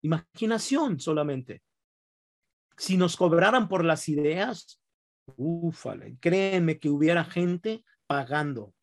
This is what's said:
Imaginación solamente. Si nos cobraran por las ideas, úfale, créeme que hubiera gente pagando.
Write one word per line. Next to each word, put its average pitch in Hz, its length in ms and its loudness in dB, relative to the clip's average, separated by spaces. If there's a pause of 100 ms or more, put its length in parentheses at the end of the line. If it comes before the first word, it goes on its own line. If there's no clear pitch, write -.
Imaginación 220 960 -2
solamente. 143 640 -4 (1120)
Si - 180 -2
nos 180 220 2
cobraran 185 500 4
por 180 160 -2
las 160 240 0
ideas, 160 720 -2 (560)
úfale, 165 880 -6
créeme 180 560 2
que 151 120 -4
hubiera 156 360 2
gente 180 580 -2 (220)
pagando. 139 760 -4